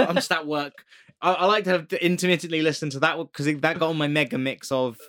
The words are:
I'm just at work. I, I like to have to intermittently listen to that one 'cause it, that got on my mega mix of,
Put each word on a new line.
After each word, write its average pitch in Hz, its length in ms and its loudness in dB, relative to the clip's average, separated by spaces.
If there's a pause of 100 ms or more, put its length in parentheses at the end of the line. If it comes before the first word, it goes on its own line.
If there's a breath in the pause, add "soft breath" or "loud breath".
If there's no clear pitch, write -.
I'm 170 80 -2
just 180 180 0
at 160 140 -2
work. 147 380 -6 (360 soft breath)
I, 180 140 2
I 170 120 0
like 208 180 4
to 185 60 0
have 175 180 0
to 175 160 -2
intermittently 175 580 0
listen 156 280 0
to 135 100 -8
that 156 180 2
one 165 140 -8
'cause 143 140 -4
it, 147 160 0
that 165 160 2
got 160 120 2
on 165 80 -2
my 147 100 2
mega 147 300 0
mix 131 320 -4
of, 127 280 -2 (100)